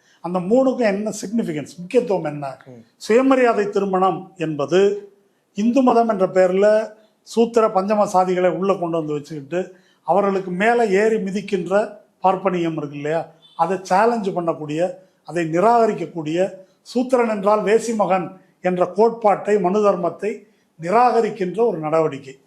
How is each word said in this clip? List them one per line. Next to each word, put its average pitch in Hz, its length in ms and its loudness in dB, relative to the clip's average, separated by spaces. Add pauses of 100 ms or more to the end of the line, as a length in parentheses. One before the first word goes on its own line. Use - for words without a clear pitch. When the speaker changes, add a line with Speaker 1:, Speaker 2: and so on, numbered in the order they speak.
(200)
Speaker 1:
அந்த 175 180 -6
மூணுக்கும் 233 400 2
என்ன 214 320 -2
சிக்னிஃபிகன்ஸ், 180 680 -6
முக்கியத்துவம் 180 460 -2
என்ன? 147 320 -8 (100)
Speaker 2:
ம். 135 40 -20 (260)
Speaker 1:
சுயமரியாதை 240 720 2
திருமணம் 190 680 -2
என்பது 160 760 0 (420)
இந்து 233 280 2
மதம் 233 260 4
என்ற 190 180 0
பெயர்ல 190 640 2 (300)
சூத்திர 226 460 2
பஞ்சம 202 360 0
சாதிகளை 180 460 2
உள்ள 185 240 0
கொண்டு 170 220 -4
வந்து 151 160 -4
வச்சுக்கிட்டு 147 640 -8 (260)
அவர்களுக்கு 190 480 0
மேல 226 360 2
ஏறி 214 300 2
மிதிக்கின்ற 196 840 -2 (240)
பார்ப்பனியம் 185 540 0
இருக்கு 147 200 -8
இல்லையா, 147 320 -4 (280)
அதை 180 260 0
சேலஞ்ச் 208 460 0
பண்ணக்கூடிய, 165 640 -4 (340)
அதை 165 200 -4
நிராகரிக்கக்கூடிய, 175 1080 0 (300)
சூத்திரன் 247 460 0
என்றால் 208 340 0
வேசி 226 320 0
மகன் 185 460 -2 (220)
என்ற 180 240 0
கோட்பாட்டை, 208 760 2
மனு 202 300 2
தர்மத்தை 180 560 -4 (340)
நிராகரிக்கின்ற 214 880 0
ஒரு 185 120 -2
நடவடிக்கை. 151 680 -2